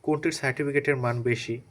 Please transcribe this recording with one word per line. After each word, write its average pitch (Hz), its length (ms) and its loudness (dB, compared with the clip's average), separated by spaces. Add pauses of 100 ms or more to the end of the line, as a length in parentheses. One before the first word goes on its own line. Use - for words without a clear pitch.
কোনটির 151 300 0
সার্টিফিকেটের 143 640 0
মান 120 260 0
বেশি 117 380 0 (100)